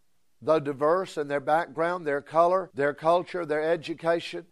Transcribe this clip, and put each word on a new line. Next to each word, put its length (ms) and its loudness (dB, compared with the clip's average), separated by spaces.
though 180 4
diverse 580 0
in 120 -4
their 100 0
background, 640 -2
their 160 0
color, 520 2
their 200 0
culture, 520 0
their 180 -2
education, 880 -2